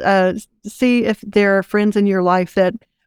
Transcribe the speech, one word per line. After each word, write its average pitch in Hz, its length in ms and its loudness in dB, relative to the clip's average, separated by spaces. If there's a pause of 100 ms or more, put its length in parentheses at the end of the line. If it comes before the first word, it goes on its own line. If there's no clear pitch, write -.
Uh, 185 300 2
s-, - 140 -12 (180)
see 240 400 0
if 214 160 -4
there 202 340 0
are 190 60 0
friends 208 340 -2
in 202 100 2
your 190 160 0
life 180 340 0
that 185 180 0 (320)